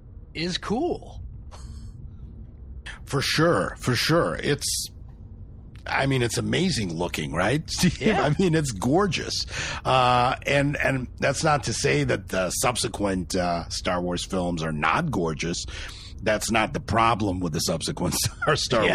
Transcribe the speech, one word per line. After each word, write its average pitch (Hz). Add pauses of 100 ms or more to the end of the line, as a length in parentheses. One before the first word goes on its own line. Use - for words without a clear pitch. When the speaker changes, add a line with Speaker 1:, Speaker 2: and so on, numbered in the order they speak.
(340)
Speaker 1:
is 170
cool. - (1800)
Speaker 2:
For 139
sure, 160
for 123
sure. 117
It's, - (1000)
I -
mean, 135
it's 117
amazing 120
looking, 80
right, 104
<laughs> -
Steve? -
Speaker 1:
Yeah. 214
Speaker 2:
I 147
mean, 180
it's 156
gorgeous. 123 (400)
Uh, 123 (100)
and, 143
and 131 (100)
that's 135
not 147
to 117
say 139
that 104
the 92
subsequent, 101
uh, 87
Star 90
Wars 87
films 87
are 80
not 80
gorgeous. 82 (580)
That's 104
not 110
the -
problem 107
with 87
the 80
subsequent 85
<laughs> -
Star, -
Star 113
Speaker 1:
Yeah, -